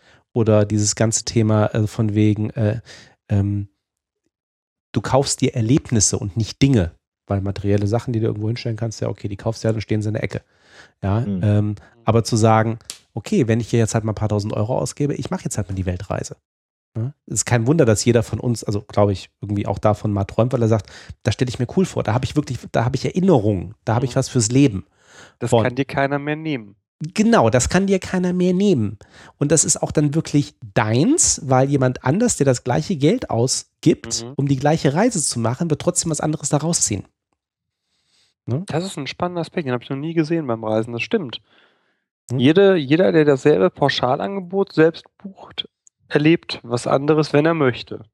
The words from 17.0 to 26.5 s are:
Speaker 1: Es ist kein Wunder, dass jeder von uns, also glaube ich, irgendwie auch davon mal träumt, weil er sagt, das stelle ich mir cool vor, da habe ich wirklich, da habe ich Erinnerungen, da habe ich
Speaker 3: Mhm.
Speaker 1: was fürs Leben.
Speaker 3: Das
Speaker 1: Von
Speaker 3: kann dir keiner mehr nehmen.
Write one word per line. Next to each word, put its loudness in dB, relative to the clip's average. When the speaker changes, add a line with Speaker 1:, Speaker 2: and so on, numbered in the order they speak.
Speaker 1:
Es -8
ist -4
kein 2
Wunder, 4
dass 4
jeder 4
von -6
uns, -4
also -4
glaube 0
ich, -10
irgendwie -4
auch -4
davon 0
mal -2
träumt, 0
weil -2
er 4
sagt, 0
das 0
stelle -2
ich -8
mir -2
cool 4
vor, -4
da -2
habe 0
ich -8
wirklich, -2
da 2
habe -2
ich -6
Erinnerungen, 2
da 0
habe 0
ich -6
Speaker 3:
Mhm. 2
Speaker 1:
was -2
fürs -2
Leben. 2
Speaker 3:
Das -6
Speaker 1:
Von 4
Speaker 3:
kann -2
dir -4
keiner -2
mehr -6
nehmen. -8